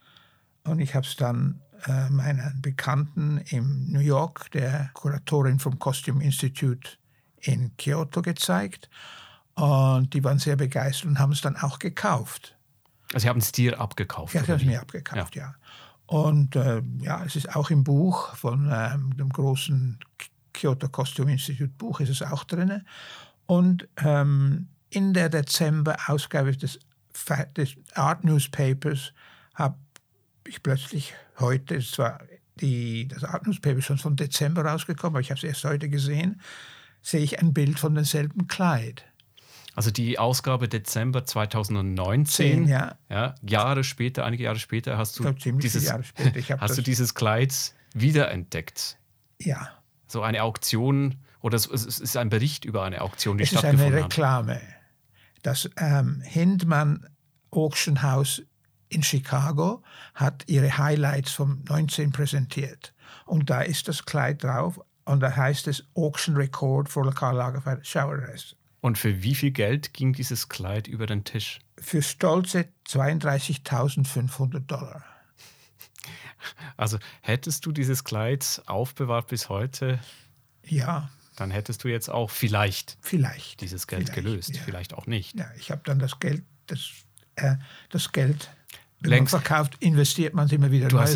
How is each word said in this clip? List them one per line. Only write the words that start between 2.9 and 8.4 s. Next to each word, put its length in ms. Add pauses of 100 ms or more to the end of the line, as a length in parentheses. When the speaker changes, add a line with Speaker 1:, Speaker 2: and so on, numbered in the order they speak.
Speaker 1:
in 520
New 120
York, 500
der 440
Kuratorin 640
vom 200
Costume 420
Institute 760 (420)
in 380
Kyoto, 440
gezeigt. 680 (640)